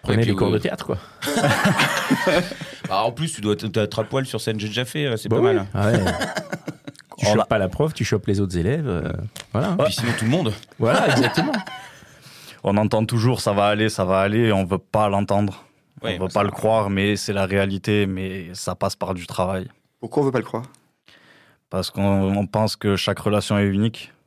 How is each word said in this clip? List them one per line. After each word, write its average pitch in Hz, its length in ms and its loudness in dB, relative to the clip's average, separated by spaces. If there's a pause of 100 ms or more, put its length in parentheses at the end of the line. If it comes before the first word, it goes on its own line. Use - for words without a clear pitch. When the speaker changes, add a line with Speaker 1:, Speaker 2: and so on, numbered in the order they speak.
Speaker 1:
Prenez 107 160 2
Speaker 2:
Et - 40 4
puis, 113 100 2
Speaker 1:
les 98 40 0
cours 101 120 2
Speaker 2:
euh, 90 40 2
Speaker 1:
de 87 60 2
théâtre, - 280 -4
quoi. 92 120 -4 (240)
Speaker 2:
<laughs> - 60 -4 (1600)
Bah, 98 160 0
en 117 80 0
plus, 156 200 -4
tu - 80 -12
dois 104 140 2
être, 107 140 -6
t'être 104 320 -2
à 110 40 -2
poil 131 220 -2
sur 117 160 -6
scène, 110 180 -2
j'ai 107 80 -4
déjà 113 160 -2
fait, 147 220 -4
euh, 120 100 0
c'est - 140 -8
Speaker 1:
Bah - 60 4
Speaker 2:
pas 143 60 4
Speaker 1:
oui. 392 120 4
Speaker 2:
mal. - 180 -2
Speaker 1:
Ah 98 180 2
ouais. - 80 4
Speaker 2:
<laughs> 185 60 2 (1120)
Speaker 1:
Tu - 120 0
Speaker 3:
On 107 60 4
Speaker 1:
chopes 113 80 4
Speaker 3:
a - 40 0
Speaker 1:
pas 113 120 2
la 95 100 2
prof, 151 260 -2
tu - 100 -2
chopes 104 220 0
les 101 140 2
autres 90 180 0
élèves, 131 300 0
euh... 87 240 -2 (400)
Voilà. 156 240 0
Speaker 3:
Ouais. 139 80 2
Speaker 2:
Puis 196 100 0
sinon, 120 240 -2
tout 110 60 -2
le 117 80 2
monde. 120 200 2 (280)
Speaker 1:
Voilà, 143 320 4
exactement. 277 400 2 (540)
Speaker 3:
<laughs> - 580 -20
On 101 120 2
entend 107 300 2
toujours, 117 340 2
ça 107 120 2
va 101 160 4
aller, 104 200 2
ça 104 160 -2
va 95 140 2
aller, 104 300 2
et 107 40 4
on 95 120 2
veut 92 140 0
pas 107 300 0
l'entendre. 101 560 0 (380)
Speaker 2:
Oui, 113 80 -4
Speaker 3:
On - 40 -4
veut 87 40 -6
Speaker 2:
bah, 92 80 -2
Speaker 3:
pas 90 60 -4
Speaker 2:
ça 104 100 2
Speaker 3:
le 101 60 2
Speaker 2:
va. 95 80 -4
Speaker 3:
croire, 110 340 2
mais 98 240 2
c'est 98 180 -4
la 98 140 0
réalité, 98 600 0
mais 95 440 -6
ça 92 220 -8
passe 98 220 -2
par 90 180 -4
du 87 140 -10
travail. 92 400 -2 (320)
Speaker 4:
Pourquoi 143 240 0
on - 20 2
veut 135 60 2
pas 123 80 2
le 104 40 -10
croire ? 113 200 -8 (1040)
Speaker 3:
Parce 90 220 -4
qu'on, 98 440 2
on 101 120 0
pense 107 260 0
que 101 220 0
chaque 92 240 -2
relation 104 380 0
est 101 100 4
unique 104 440 -2 (140)